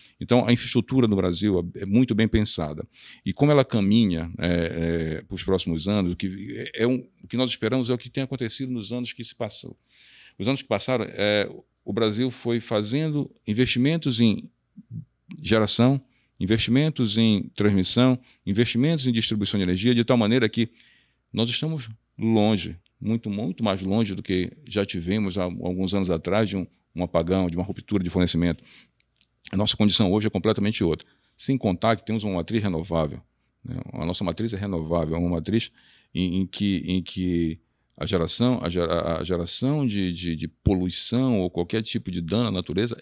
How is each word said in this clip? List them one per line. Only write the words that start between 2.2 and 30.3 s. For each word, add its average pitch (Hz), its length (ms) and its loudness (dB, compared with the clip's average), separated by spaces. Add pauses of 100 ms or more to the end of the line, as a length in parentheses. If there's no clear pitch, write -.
pensada. 90 640 -2 (340)
E 95 120 -4
como 147 180 4
ela 143 100 6
caminha, 98 760 2
é, 82 800 0
é, - 100 -12
pros - 160 -8
próximos 87 420 0
anos, 98 280 2
o - 20 -12
que 104 580 -8
é, 113 100 0
é - 20 4
um, 127 200 0 (160)
o - 60 -20
que - 80 -6
nós 127 140 0
esperamos 120 400 -2
é - 20 2
o 123 60 0
que 127 100 -12
tem 139 140 -6
acontecido 127 500 -6
nos 107 180 -6
anos 120 220 -6
que - 100 -14
se - 120 -12
passam. - 420 -10 (640)
Os 98 100 -2
anos 135 140 0
que - 60 -18
passaram, 113 420 0
é, 104 400 2 (340)
o 113 80 -6
Brasil 113 380 0
foi 120 300 -2
fazendo 139 680 -2 (180)
investimentos 127 720 2
em 107 280 4 (920)
geração, 113 580 4 (380)
investimentos 113 800 2
em 110 380 4
transmissão, 104 640 4 (280)
investimentos 123 600 2
em 127 60 2
distribuição 110 460 0
de 95 60 2
energia, 92 300 2
de 117 100 4
tal 127 120 2
maneira 113 320 4
que 117 220 -2 (640)
nós 113 180 0
estamos 143 400 -6 (260)
longe, 107 600 2 (220)
muito, 113 280 -4
muito 113 360 -4
mais 95 180 0
longe 98 320 0
do 101 80 -10
que 90 300 -2 (120)
já 101 220 -2
tivemos 95 500 -2
há 98 60 -2
alguns 92 500 -4
anos 98 160 0
atrás 92 400 0
de 98 80 -4
um, 90 100 -4 (280)
um 90 80 -2
apagão, 90 480 2
de 82 60 -6
uma 90 80 -2
ruptura 98 380 -4
de 87 60 -2
fornecimento. 87 540 2 (920)
A - 40 -2
nossa 104 200 0
condição 104 360 4
hoje 107 160 2
é - 20 0